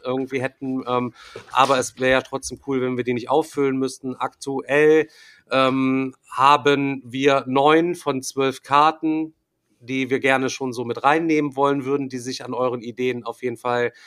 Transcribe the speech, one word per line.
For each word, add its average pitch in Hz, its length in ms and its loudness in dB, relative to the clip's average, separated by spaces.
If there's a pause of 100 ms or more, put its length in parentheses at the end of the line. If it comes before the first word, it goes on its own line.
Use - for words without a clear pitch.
irgendwie 131 360 -4
hätten, 131 460 -6
ähm, 123 260 -2 (380)
aber 131 280 4
es - 200 -6
wäre 131 120 2
ja 131 100 2
trotzdem 131 460 -10
cool, 135 140 -2
wenn 127 160 -2
wir 123 60 -2
die 127 100 -2
nicht 120 160 -6
auffüllen 143 480 -2
müssten. 131 380 -6
Aktuell, 147 920 2 (440)
ähm, 131 640 0 (140)
haben 139 720 2
wir 135 420 2
neun 156 500 4
von 139 260 -4
zwölf 135 420 -4
Karten, 156 680 2 (480)
die 131 280 -4
wir 131 100 0
gerne 131 300 2
schon 131 240 -6
so 120 120 -8
mit 117 180 -6
reinnehmen 151 520 2
wollen 139 300 0
würden, 139 220 -2
die 123 120 -8
sich 127 260 -10
an 123 80 -10
euren 123 280 -2
Ideen 120 440 -4
auf 117 160 -10
jeden 120 160 -6
Fall, 120 340 -2 (160)